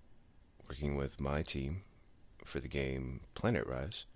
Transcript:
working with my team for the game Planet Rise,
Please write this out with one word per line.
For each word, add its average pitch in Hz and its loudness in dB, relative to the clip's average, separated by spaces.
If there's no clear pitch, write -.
working 71 2
with 69 0
my 71 4
team 76 0
for - -2
the - -4
game 65 0
Planet 101 4
Rise, 67 -2